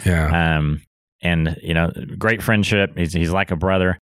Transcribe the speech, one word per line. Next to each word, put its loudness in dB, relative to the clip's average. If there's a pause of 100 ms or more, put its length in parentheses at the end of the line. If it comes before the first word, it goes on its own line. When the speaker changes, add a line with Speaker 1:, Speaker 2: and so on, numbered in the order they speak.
Speaker 1:
yeah. 2
Speaker 2:
Um, -2 (380)
and, 0
you -2
know, 2 (260)
great 0
friendship. 0
He's, -2
he's 0
like 0
a -2
brother. 0 (120)